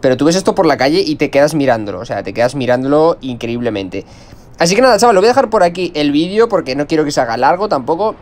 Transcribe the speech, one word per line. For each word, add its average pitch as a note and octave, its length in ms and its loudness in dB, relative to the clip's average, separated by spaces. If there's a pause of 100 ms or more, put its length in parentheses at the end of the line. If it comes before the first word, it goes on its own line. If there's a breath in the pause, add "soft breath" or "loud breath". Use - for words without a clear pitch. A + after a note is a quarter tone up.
pero C3 160 0
tú C#3+ 80 0
ves E3+ 100 4
esto F#3+ 180 0
por F#3 120 2
la C#3+ 100 2
calle C#3+ 300 0
y D3+ 100 -4
te C#3+ 140 -2
quedas C#3+ 240 2
mirándolo, A2+ 460 -2
o F#2+ 60 -10
sea, G2+ 180 -6
te G2 100 -8
quedas A#2+ 220 0
mirándolo C#3 640 0
increíblemente. A#2 840 -6 (520 loud breath)
Así E3+ 180 0
que A#3 60 2
nada, B3 160 6
chaval, A#3 180 4
lo F#3 60 4
voy G#3+ 60 4
a A#3+ 40 4
dejar B3 180 2
por G#3+ 140 2
aquí F3 320 -2
el D3 160 0
vídeo F#3+ 380 0
porque E3 260 -2
no D3 120 -4
quiero D3+ 180 0
que C#3+ 60 -6
se C#3 100 -2
haga A#2 160 -2
largo E3+ 320 0
tampoco. D3+ 520 -2